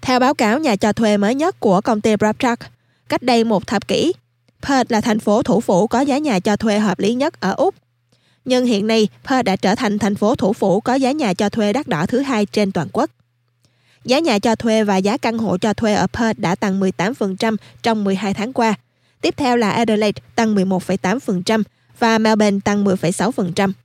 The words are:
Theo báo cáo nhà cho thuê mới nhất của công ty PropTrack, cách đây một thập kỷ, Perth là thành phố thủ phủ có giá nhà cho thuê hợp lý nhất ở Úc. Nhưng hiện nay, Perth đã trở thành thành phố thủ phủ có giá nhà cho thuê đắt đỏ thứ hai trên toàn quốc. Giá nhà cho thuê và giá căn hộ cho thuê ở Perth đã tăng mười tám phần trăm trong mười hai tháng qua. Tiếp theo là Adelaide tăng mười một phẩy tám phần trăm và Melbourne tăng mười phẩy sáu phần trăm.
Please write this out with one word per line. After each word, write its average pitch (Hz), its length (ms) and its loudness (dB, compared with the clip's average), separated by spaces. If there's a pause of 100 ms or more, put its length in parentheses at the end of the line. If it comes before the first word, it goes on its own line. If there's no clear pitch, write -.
Theo 254 180 2
báo 262 140 2
cáo 233 240 0
nhà 285 180 0
cho 208 160 0
thuê 208 240 2
mới 202 180 0
nhất 320 260 -2
của 196 200 2
công 214 200 -2
ty 214 160 0
PropTrack, 214 460 -2 (460)
cách 302 140 -2
đây 240 220 2
một 226 220 0
thập - 220 -4
kỷ, 285 240 0 (500)
Perth 262 300 0
là 214 80 2
thành 226 180 0
phố 220 240 2
thủ 196 180 2
phủ 208 260 2
có 233 140 0
giá 277 180 0
nhà 285 220 0
cho 208 160 0
thuê 208 220 0
hợp 214 200 0
lý 226 160 0
nhất 277 260 -4
ở 180 120 -2
Úc. 381 220 0 (720)
Nhưng 254 220 2
hiện 214 200 0
nay, 220 220 4 (200)
Perth 262 160 2
đã 190 120 0
trở 202 180 2
thành 214 240 -2
thành 208 160 0
phố 202 200 2
thủ 208 180 0
phủ 196 280 0
có 240 140 0
giá 269 180 0
nhà 262 220 0
cho 202 140 -2
thuê 208 240 -2
đắt 277 160 -4
đỏ 170 180 -2
thứ 262 120 -2
hai 262 280 0
trên 202 260 -2
toàn 165 200 -4
quốc. 269 180 -2 (920)
Giá 254 140 2
nhà 294 200 2
cho 226 160 2
thuê 220 300 0
và 202 120 0
giá 196 200 0
căn 233 220 -4
hộ 185 200 -2
cho 208 160 0
thuê 214 200 0
ở 180 120 0
Perth 220 320 -2
đã 180 160 -2
tăng 196 260 -2
mười 190 120 0
tám 196 220 -4
phần 196 220 -4
trăm 226 200 -2 (260)
trong 220 220 0
mười 196 100 0
hai 196 200 -4
tháng 220 180 -8
qua. 226 220 0 (460)
Tiếp 320 160 0
theo 247 200 0
là 220 140 0
Adelaide 214 520 0 (120)
tăng 220 200 0
mười 196 100 2
một 185 180 -2
phẩy - 140 -4
tám 202 240 -2
phần 185 220 -4
trăm 226 200 0 (360)
và 226 200 2
Melbourne 214 460 2
tăng 208 200 0
mười 190 120 2
phẩy 175 160 -2
sáu 190 200 -2
phần 185 200 -4
trăm. 196 200 0 (120)